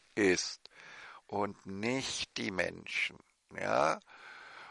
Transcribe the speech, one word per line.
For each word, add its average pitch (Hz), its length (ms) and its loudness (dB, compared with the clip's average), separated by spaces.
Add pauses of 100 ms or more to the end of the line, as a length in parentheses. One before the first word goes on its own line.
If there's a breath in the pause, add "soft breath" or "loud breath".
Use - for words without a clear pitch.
(140)
ist 92 480 4 (640 loud breath)
und 101 400 -2
nicht 110 720 -4
die 117 120 -2
Menschen, 87 680 -2 (360)
ja? 147 460 4 (680 loud breath)